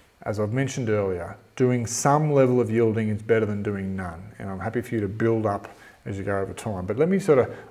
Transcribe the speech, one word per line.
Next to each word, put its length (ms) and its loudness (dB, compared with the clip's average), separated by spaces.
as 180 -4
I've 140 -2
mentioned 340 -2
earlier, 480 -2
doing 280 2
some 460 2
level 300 4
of 80 0
yielding 400 2
is 120 -2
better 240 4
than 180 -2
doing 340 -4
none. 420 -10
And 100 -8
I'm 120 -8
happy 180 -4
for 160 -4
you 60 0
to 80 0
build 360 0
up 300 -4
as 120 -8
you 60 -8
go 160 -2
over 140 -4
time. 320 -6
But 100 -2
let 140 2
me 100 2
sort 200 6
of, 140 2